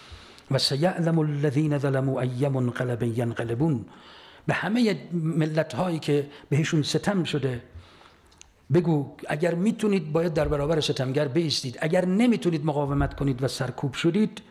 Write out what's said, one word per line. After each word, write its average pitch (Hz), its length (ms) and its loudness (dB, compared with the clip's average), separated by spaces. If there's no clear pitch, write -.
"و 135 60 2
سیعلم 165 600 2
الذین 147 580 2
ظلموا 135 440 0
ای 127 260 0
منقلب 123 560 0
ینقلبون." 117 840 0
به 151 60 2
همه 202 600 0
ملت‌هایی 160 840 0
که 143 280 0
بهشون 151 320 2
ستم 175 420 0
شده 131 380 -4
بگو 156 420 2
اگر 165 280 0
می‌تونید 196 560 0
باید 165 220 0
در 147 140 2
برابر 147 320 0
ستمگر 139 480 0
بایستید، 139 540 -2
اگر 175 240 2
نمی‌تونید 185 600 2
مقاومت 143 500 0
کنید 135 280 -2
و 131 40 2
سرکوب 127 460 -4
شدید، 196 580 0